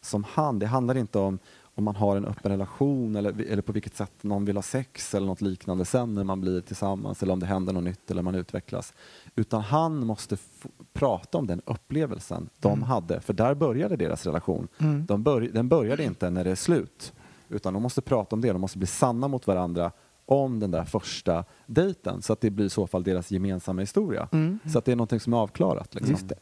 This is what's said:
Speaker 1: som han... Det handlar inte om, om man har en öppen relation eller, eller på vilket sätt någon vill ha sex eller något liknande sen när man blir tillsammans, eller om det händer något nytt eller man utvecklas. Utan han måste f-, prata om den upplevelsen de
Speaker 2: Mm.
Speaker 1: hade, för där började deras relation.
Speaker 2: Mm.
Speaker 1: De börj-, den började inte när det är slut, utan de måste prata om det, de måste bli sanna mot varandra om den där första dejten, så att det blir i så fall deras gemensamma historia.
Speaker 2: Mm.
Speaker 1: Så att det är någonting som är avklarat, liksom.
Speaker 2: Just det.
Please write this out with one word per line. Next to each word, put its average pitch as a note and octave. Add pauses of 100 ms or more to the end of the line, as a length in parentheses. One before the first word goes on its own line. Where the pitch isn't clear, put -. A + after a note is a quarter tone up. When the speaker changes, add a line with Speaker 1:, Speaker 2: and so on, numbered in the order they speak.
Speaker 1:
som G#2
han... D3
Det G2+
handlar B2+
inte A#2
om, G2 (380)
om G2+
man G#2
har G2+
en G2
öppen G#2
relation A2+
eller, G#2 (100)
eller G2+
på -
vilket G#2
sätt G2 (100)
någon G2+
vill G2+
ha G2+
sex -
eller G2
något G2
liknande F#2
sen A#2
när G2
man F#2+
blir F#2
tillsammans, G2
eller F#2+
om F#2
det F2
händer F#2+
något F2
nytt F2+
eller F2+
man F2+
utvecklas. - (440)
Utan A2
han D3
måste A2
f-, - (260)
prata B2
om C#3+
den F2
upplevelsen - (120)
de G2+
Speaker 2:
Mm. C#3
Speaker 1:
hade, G2+
för -
där A2+
började D3
deras D#2+
relation. E2+ (100)
Speaker 2:
Mm. D3+
Speaker 1:
De G#2
börj-, B2
den A#2
började C#3+
inte F2+
när F2+
det F#2
är F#2
slut, - (360)
utan G2
de G#2
måste B2
prata A2
om G#2+
det, A#2
de F2+
måste G2
bli F#2+
sanna B2
mot C3
varandra F2 (360)
om C3+
den G2+
där E2+
första E2+ (220)
dejten, A#2
så A2+
att G#2+
det A2
blir G2+
i F#2+
så G2+
fall F#2
deras F2+
gemensamma F#2+
historia. C#3+
Speaker 2:
Mm. E3 (140)
Speaker 1:
Så D3
att A2+
det B2+
är A#2+
någonting A#2
som A#2
är A#2+
avklarat, -
liksom. C3
Speaker 2:
Just F#2+
det. -